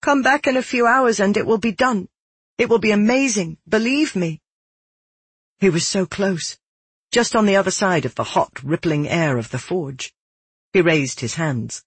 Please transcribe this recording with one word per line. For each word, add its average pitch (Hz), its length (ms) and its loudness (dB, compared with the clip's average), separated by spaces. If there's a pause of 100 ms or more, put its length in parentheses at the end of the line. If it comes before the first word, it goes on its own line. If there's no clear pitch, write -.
Come 285 200 2
back 262 260 2
in 262 80 2
a 262 60 0
few 240 260 0
hours 240 320 2
and 202 160 2
it 214 100 -2
will 226 120 0
be 214 160 -2
done. 247 340 -2 (500)
It 233 120 0
will 226 100 4
be 202 120 0
amazing, 208 680 2 (100)
believe 233 480 0
me. 165 260 -4 (1160)
He 190 100 4
was 165 160 0
so 190 200 -2
close, 190 520 -4 (540)
just 240 240 0
on 220 100 4
the 196 120 4
other 190 140 2
side 180 340 0
of 120 100 -6
the - 80 -4
hot, - 400 -2
rippling 147 460 -2
air 156 280 0
of 113 140 -6
the 131 80 -6
forge. 139 540 -8 (580)
He 185 100 2
raised 160 380 2
his 117 160 -6
hands. 127 520 -4